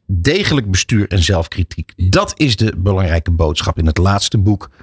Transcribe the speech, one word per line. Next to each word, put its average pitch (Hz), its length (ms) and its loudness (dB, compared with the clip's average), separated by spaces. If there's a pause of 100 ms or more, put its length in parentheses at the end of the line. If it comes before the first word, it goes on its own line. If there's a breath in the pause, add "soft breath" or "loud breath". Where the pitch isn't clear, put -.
degelijk 127 640 0
bestuur 101 360 0
en 98 160 0
zelfkritiek. - 720 -2
Dat 151 400 0
is 131 200 0
de 110 220 0
belangrijke 90 540 0
boodschap 80 460 0
in 82 80 0
het 78 120 0
laatste 98 400 0
boek 101 320 0 (140 soft breath)